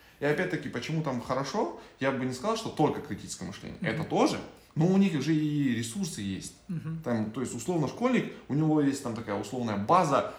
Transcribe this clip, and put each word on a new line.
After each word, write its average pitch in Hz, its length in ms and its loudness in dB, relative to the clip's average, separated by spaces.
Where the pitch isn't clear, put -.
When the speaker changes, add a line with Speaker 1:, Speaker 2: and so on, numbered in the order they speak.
Speaker 1:
И - 40 -2
опять-таки, 156 440 0
почему 147 340 -4
там 127 180 -2
хорошо, 143 600 -2
я 135 140 2
бы 123 120 -2
не 127 80 -2
сказал, 214 240 -2
что - 140 -8
только 139 300 2
критическое - 460 -10
мышление. - 340 -12
Speaker 2:
Мгм. - 100 -2
Speaker 1:
Это 156 140 -4
тоже, 214 340 2
но 151 120 4
у 190 100 4
них 185 260 6
же 156 120 2
и 147 400 2
ресурсы 117 460 -4
есть. 95 340 -6
Speaker 2:
Мгм. 160 340 -6
Speaker 1:
Там, 110 300 -2
то - 80 -6
есть, 123 140 -4
условно, 147 340 0
школьник, 240 440 0
у 131 60 -2
него 156 260 4
есть 139 220 2
там 117 140 -6
такая 107 240 -4
условная 113 360 -4
база 139 640 4